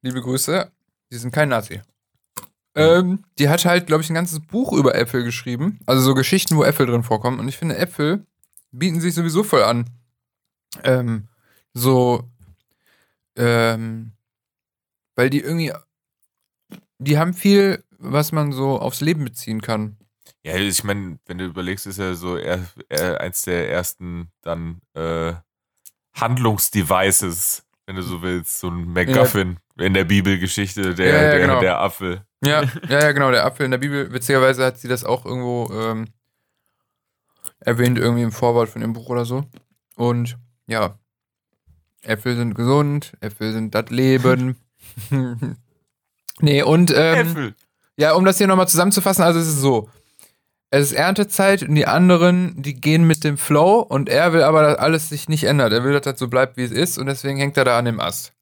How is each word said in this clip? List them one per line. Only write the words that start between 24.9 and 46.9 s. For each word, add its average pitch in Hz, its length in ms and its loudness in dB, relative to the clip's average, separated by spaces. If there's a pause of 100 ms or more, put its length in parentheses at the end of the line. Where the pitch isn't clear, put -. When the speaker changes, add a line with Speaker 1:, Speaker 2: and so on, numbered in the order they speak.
Speaker 2:
äh, 82 400 -4 (800)
Handlungsdevices, 98 1500 0 (220)
wenn 92 100 -14
du 92 60 -8
so 87 200 -8
willst, 90 380 -6
so 92 100 -8
ein 87 240 -8
MacGuffin 92 640 2 (220)
Speaker 1:
Ja. 87 60 0
Speaker 2:
in 95 80 2
der 95 100 2
Bibelgeschichte, 95 920 -2
der, 90 120 2
Speaker 1:
Ja, - 80 4
ja, 151 60 4 (100)
Speaker 2:
der, 143 80 4
Speaker 1:
genau. - 200 2
Speaker 2:
der 90 200 0
Apfel. 92 420 -4 (220)
Speaker 1:
Ja, 147 200 2
Speaker 2:
<laughs> 123 260 -8
Speaker 1:
ja, 139 120 2
ja, 151 120 4
genau, 139 180 2
der 117 140 2
Apfel 131 200 -2
in 127 60 -2
der 127 60 0
Bibel. 143 340 -6
Witzigerweise 131 540 2
hat 127 120 -2
sie - 100 -18
das 123 180 -4
auch 123 200 -2
irgendwo, 123 480 -6
ähm, 113 340 -6 (1500)
erwähnt, 123 380 0
irgendwie 120 260 0
im 117 100 -2
Vorwort 117 360 0
von 113 120 -12
dem 113 120 -6
Buch 117 160 -12
oder 120 160 -4
so. 127 200 -6 (500)
Und 120 420 -2 (300)
ja, 107 320 -4 (1000)
Äpfel 110 340 -4
sind 120 200 -4
gesund, 143 680 0
Äpfel 110 320 -8
sind 110 220 -6
das 110 140 -2
Leben. 127 680 2 (520)
<laughs> 127 480 -4 (840)
Nee, 147 240 4
und, 175 320 4